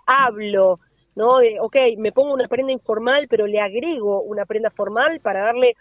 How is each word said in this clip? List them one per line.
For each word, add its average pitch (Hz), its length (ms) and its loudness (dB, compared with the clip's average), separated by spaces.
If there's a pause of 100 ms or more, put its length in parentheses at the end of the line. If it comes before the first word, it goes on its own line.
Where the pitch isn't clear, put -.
hablo, 208 720 2 (360)
¿no? 233 220 4
De, 226 220 4
ok, 220 160 -4 (240)
me 214 120 -2
pongo 277 220 2
una 247 140 -2
prenda 262 240 -4
informal, 247 580 -2
pero 214 160 0
le 208 160 -2
agrego 208 640 -4
una 208 220 -6
prenda 214 260 -4
formal 240 480 -2
para 196 220 -4
darle 233 400 2